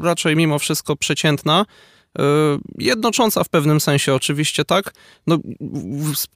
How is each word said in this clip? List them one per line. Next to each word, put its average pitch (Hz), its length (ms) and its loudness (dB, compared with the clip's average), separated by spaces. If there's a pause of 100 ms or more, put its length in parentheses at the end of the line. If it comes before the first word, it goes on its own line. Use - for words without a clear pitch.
raczej 165 340 0
mimo 156 240 2
wszystko - 360 -4
przeciętna, 156 720 0 (540)
e, 131 40 0 (540)
jednocząca 220 680 2
w - 60 -2
pewnym 151 300 4
sensie 139 340 2
oczywiście, 147 520 -2
tak? 190 280 0 (340)
No, 165 100 4 (240)
w-, 143 540 -6
w-, - 200 -6